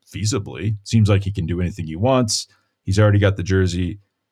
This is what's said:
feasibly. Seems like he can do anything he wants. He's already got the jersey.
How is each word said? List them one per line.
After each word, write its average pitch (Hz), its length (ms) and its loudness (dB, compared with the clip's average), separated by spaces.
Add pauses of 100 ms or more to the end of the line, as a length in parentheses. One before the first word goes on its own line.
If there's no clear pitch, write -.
feasibly. 101 800 -4
Seems 110 240 4
like 98 160 2
he 98 80 -4
can 90 120 -4
do 85 160 -4
anything 85 260 -6
he 78 100 -8
wants. 123 500 0 (360)
He's 95 160 -2
already 104 200 6
got 98 180 2
the 98 60 -6
jersey. 92 580 -2 (320)